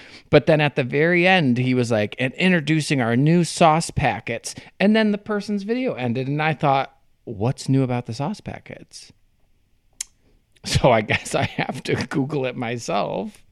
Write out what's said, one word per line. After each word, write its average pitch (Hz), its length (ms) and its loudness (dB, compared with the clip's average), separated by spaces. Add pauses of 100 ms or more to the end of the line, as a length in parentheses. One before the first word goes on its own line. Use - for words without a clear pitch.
(280)
But - 180 6
then 156 140 4
at 147 160 0
the 143 60 0
very 160 440 2
end, 165 300 4
he 127 160 0
was 123 180 2
like, 107 280 0
"And 131 160 -2
introducing 156 680 2
our 117 160 2
new 160 280 4
sauce 160 460 2
packets," 117 640 -4 (260)
and 202 160 4
then 220 160 2
the 202 60 -4
person's 208 440 -6
video 233 320 -4
ended, 123 320 -4
and 147 160 -2
I 156 100 0
thought, 139 460 0 (260)
"What's 113 440 -4
new 135 160 4
about 123 220 -4
the 117 60 -8
sauce 143 280 -6
packets?" - 720 -16 (1500)
So - 260 2
I 113 100 6
guess - 360 -4
I - 80 0
have - 400 -6
to 151 100 -2
Google 139 520 -4
it 123 100 -6
myself. 160 960 -6